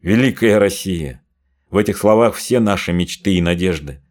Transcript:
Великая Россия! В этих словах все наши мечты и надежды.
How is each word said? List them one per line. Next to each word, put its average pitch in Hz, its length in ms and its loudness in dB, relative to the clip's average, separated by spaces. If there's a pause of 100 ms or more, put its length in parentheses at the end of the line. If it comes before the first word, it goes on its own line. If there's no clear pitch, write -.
Великая 113 580 2
Россия! 90 640 -2 (460)
В 92 80 -2
этих 107 200 0
словах 110 380 2
все - 240 -2
наши 98 340 0
мечты 90 420 -2
и 90 60 2
надежды. 85 680 -2